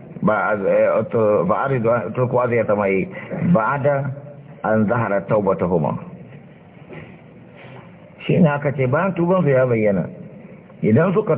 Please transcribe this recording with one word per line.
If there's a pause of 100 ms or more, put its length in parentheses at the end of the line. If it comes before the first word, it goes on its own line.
(220)
ba,
eh,
to,
ba
aridu
an,
to,
ko
aziyata
mai, (480)
ba
da (680)
an
zahara
taubatuhuma. (2250)
Shi
ne
aka
ce
bayan
tubansu
ya
bayyana. (760)
Idan
suka